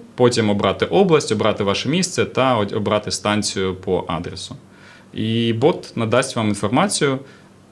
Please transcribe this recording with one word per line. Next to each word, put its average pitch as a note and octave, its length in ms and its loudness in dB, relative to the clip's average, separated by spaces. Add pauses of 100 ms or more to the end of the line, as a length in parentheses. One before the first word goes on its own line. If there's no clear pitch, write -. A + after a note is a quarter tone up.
(160)
потім A#2+ 340 4
обрати G2+ 360 0
область, E3+ 460 2
обрати G#2+ 320 0
ваше G2 260 0
місце F3 360 0
та B2+ 320 2
от-, G#2 160 -2
обрати G#2 380 -2
станцію G2 640 -2
по F#2 320 -2
адресу. E2 480 -8 (580)
І A2+ 400 0
бот C3+ 420 0
надасть A#2+ 400 0
вам A2 120 0
інформацію, C3+ 720 0 (520)